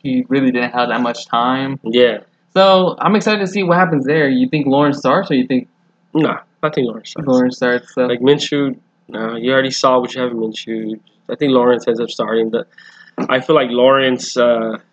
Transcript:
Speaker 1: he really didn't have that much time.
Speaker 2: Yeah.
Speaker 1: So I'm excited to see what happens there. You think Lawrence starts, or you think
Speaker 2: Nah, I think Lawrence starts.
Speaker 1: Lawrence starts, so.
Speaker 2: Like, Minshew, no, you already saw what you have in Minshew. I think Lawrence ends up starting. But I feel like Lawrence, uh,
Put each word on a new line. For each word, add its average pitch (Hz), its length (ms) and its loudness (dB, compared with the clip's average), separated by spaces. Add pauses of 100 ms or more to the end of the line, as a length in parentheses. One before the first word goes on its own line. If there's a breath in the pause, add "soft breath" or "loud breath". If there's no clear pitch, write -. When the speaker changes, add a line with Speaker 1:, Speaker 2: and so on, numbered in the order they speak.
Speaker 1:
he 127 280 -2
really 135 200 0
didn't 123 220 -2
have 120 160 -2
that 117 140 -2
much 120 240 -6
time. 131 560 -2
Speaker 2:
Yeah. 117 380 2 (340)
Speaker 1:
So 190 460 4
I'm 190 160 2
excited 214 240 0
to 190 60 -2
see 202 180 -2
what 180 120 2
happens 165 300 0
there. 151 240 2
You 127 180 0
think 147 180 -2
Lawrence 139 300 2
starts, 170 340 -2
or 147 40 0
you 127 120 0
think 127 220 -2 (460)
Speaker 2:
Nah, 156 240 0 (240)
I 151 80 -2
think 135 160 -2
Lawrence 110 240 -10
starts. 143 180 -10
Speaker 1:
Lawrence 127 280 2
starts, 123 380 -2
so. 127 120 0
Speaker 2:
Like, 123 140 -2
Minshew, 143 580 0 (300)
no, 113 280 -8
you 120 160 -2
already 135 200 0
saw 131 260 2
what 123 160 -4
you 131 80 -6
have 123 80 -2
in 117 80 -8
Minshew. 110 600 -8 (300)
I - 60 -6
think 139 180 0
Lawrence 123 340 2
ends 117 140 0
up 113 100 -6
starting. 113 400 -2
But 113 180 -4 (600 loud breath)
I 131 120 2
feel 156 160 0
like 131 140 0
Lawrence, 127 640 2
uh, 113 420 0 (140)